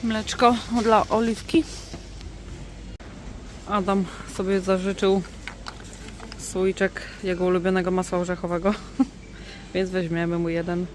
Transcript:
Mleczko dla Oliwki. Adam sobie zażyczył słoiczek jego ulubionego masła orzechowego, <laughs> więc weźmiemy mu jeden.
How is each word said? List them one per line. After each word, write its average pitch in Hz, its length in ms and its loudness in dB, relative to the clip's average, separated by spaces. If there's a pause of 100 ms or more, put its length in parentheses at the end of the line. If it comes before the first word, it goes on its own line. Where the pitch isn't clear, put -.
Mleczko 233 520 4 (280)
dla 220 260 6
Oliwki. 226 540 2 (2000)
Adam 196 360 4 (300)
sobie 190 260 2
zażyczył 190 600 4 (1160)
słoiczek 190 640 0 (220)
jego 180 220 0
ulubionego 185 460 4
masła 185 280 2
orzechowego, 175 540 0 (480)
<laughs> - 520 -14
więc 185 160 2
weźmiemy 170 500 0
mu 170 100 2
jeden. 170 460 0